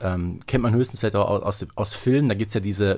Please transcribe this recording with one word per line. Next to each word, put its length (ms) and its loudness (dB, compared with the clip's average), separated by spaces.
Ähm, 460 -2
kennt 160 0
man 100 2
höchstens 280 0
vielleicht 160 0
auch 120 4
aus, 140 0
aus, 320 -4
aus 180 -2
Filmen. 380 2
Da 40 0
gibt's 200 -4
ja 60 0
diese 380 0